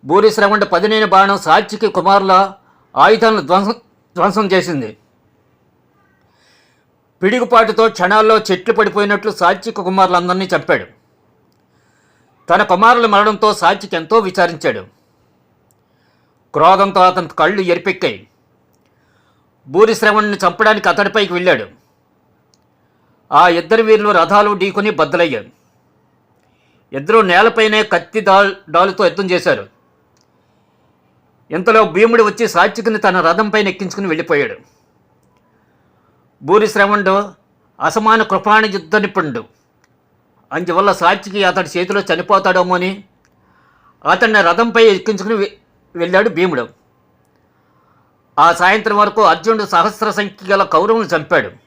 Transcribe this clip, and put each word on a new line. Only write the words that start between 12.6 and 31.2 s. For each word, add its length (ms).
కుమారుల 420
మరణంతో 480
సాత్యకి 420
ఎంతో 240
విచారించాడు. 680
క్రోధంతో 480
అతని 260
కళ్ళు 340
ఎరిపెక్కాయి. 680
భూరిశ్రవణుని 720
చంపడానికి 520
అతడిపైకి 440
వెళ్ళాడు. 340
ఆ 180
ఇద్దరు 340
వీరులు 260
రథాలు 440
ఢీకొని 380
బద్దలయ్యారు. 580
ఇద్దరు 240
నేలపైనే 640
కత్తి 380
డా-, 300
డాలుతో 360
యుద్ధం 260
చేశారు. 360